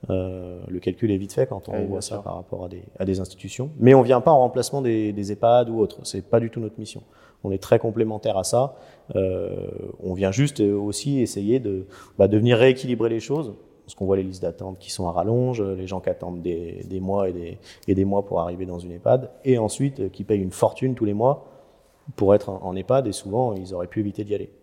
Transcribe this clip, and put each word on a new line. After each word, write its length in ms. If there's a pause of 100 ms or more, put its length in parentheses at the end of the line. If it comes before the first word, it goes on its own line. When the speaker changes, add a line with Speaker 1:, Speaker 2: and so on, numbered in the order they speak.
(100)
Speaker 1:
euh, 580
le 100
calcul 320
est 60
vite 160
fait 160
quand 200
on 40
Speaker 2:
Oui, 60
bien 100
Speaker 1:
voit 120
ça 140
Speaker 2:
sûr. 80
Speaker 1:
par 140
rapport 300
à 20
des, 160 (160)
à 40
des 140
institutions. 520 (100)
Mais 140
on 80
vient 180
pas 100
en 80
remplacement 420
des, 320
des 200
ehpad 380
ou 100
autre. 240
C'est 180
pas 160
du 120
tout 100
notre 180
mission. 240 (400)
On 80
est 100
très 200
complémentaires 580
à 60
ça. 320 (400)
Euh, 500 (340)
on 140
vient 160
juste, 300
euh, 180
aussi 420
essayer 380
de, 280 (300)
bah, 120
de 100
venir 200
rééquilibrer 500
les 100
choses. 360 (300)
Parce 120
qu'on 100
voit 100
les 60
listes 200
d'attente 360
qui 140
sont 160
à 20
rallonge, 520
les 260
gens 100
qui 120
attendent 320
des, 460
des 120
mois 280
et 40
des, 260 (300)
et 80
des 80
mois 200
pour 160
arriver 260
dans 120
une 140
ehpad, 380 (140)
et 140
ensuite, 400
euh, 120
qui 120
payent 200
une 100
fortune 420
tous 120
les 80
mois 320 (680)
pour 220
être 140
en, 120
en 140
ehpad, 300
et 60
souvent, 420
ils 200
auraient 140
pu 120
éviter 240
d'y 100
aller. 160 (120)